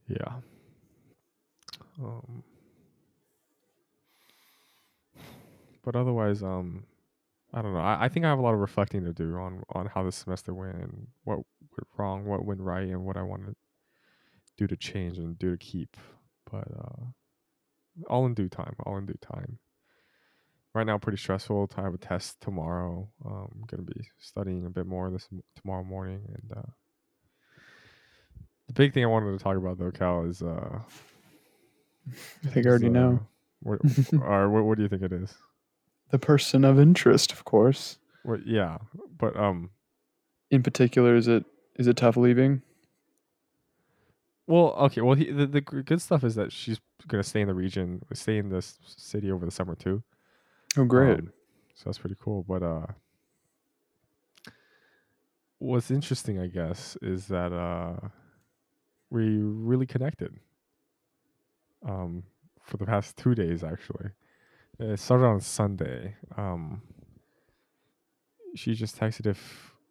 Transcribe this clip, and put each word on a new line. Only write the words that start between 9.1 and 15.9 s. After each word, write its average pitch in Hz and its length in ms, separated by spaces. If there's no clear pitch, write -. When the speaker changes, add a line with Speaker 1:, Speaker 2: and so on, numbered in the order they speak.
Speaker 1:
do 82 240
on, 92 320
on 92 180
how 95 160
this 92 120
semester - 380
went 92 220
and 90 320
what 104 140
went - 500
wrong, 98 280
what 101 200
went 101 160
right, 95 260
and 92 180
what 95 120
I 95 40
wanna 98 320
do 101 100
to 92 80
change 90 440
and 85 180
do 90 140
to 87 60
keep. - 380